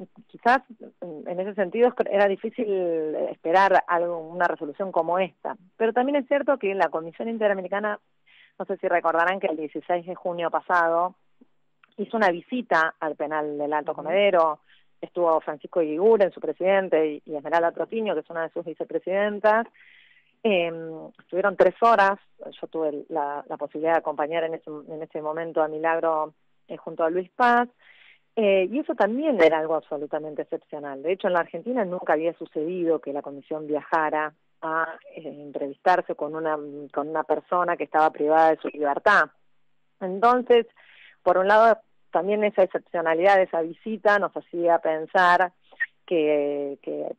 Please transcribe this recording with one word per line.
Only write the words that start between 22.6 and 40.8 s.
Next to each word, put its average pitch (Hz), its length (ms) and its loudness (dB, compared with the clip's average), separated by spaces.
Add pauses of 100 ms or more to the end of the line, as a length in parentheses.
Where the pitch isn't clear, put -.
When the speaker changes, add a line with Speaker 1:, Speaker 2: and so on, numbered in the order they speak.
Speaker 1:
tuve 151 400 -4
la, 143 400 -6
la 160 80 -10
posibilidad 156 380 -2
de 165 40 4
acompañar 156 460 -4
en 160 100 -4
ese, 160 160 -12
en 156 320 -12
ese 160 180 -10
momento 160 400 -4
a 156 60 2
Milagro, 156 680 -2 (340)
eh, 170 80 -14
junto 165 260 -8
a 165 80 2
Luis 180 200 -4
Paz, 240 380 2 (680)
eh, 196 340 4
y 233 80 -4
eso 302 160 -4
también 233 480 0
era 160 160 6
algo 160 160 -2
absolutamente 151 680 -6
excepcional. 143 600 -12
De 156 80 -2
hecho, 196 160 -2
en 185 60 0
la 175 80 2
Argentina 196 440 -4
nunca 175 280 -4
había 160 220 0
sucedido 165 680 -4
que 139 120 -10
la 143 100 -6
comisión 143 440 -12
viajara 151 680 -2 (260)
a, 160 380 -4 (180)
eh, 165 80 -14
entrevistarse 147 920 -2
con 151 220 -6
una, 160 200 -2 (380)
con 147 140 -4
una 156 160 -2
persona 175 520 0
que - 60 -6
estaba 156 280 2
privada 156 400 4
de 156 80 2
su - 100 -8
libertad. 147 600 2 (680)
Entonces, 233 720 2 (560)